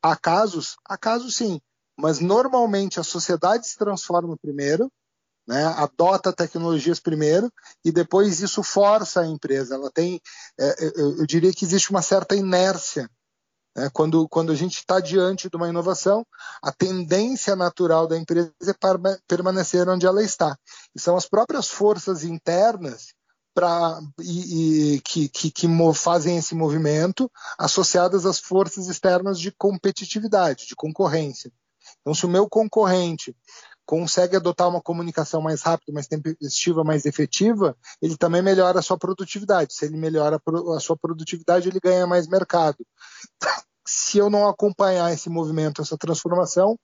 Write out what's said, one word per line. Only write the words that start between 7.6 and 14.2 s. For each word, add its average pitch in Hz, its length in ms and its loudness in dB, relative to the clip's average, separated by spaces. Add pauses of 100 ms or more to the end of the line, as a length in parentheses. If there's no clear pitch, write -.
e 165 80 2
depois 175 480 2
isso 196 240 -4
força 202 560 2
a 165 80 0
empresa. 135 480 -4
Ela 135 160 -8
tem, 170 300 -2 (360)
é, 147 280 -2 (100)
eu, 147 220 0
eu 156 100 -2
diria 165 240 4
que - 140 -4
existe 185 260 0
uma 196 100 0
certa 190 320 0
inércia, 185 760 0 (680)
né? 135 160 -4
Quando, 160 380 2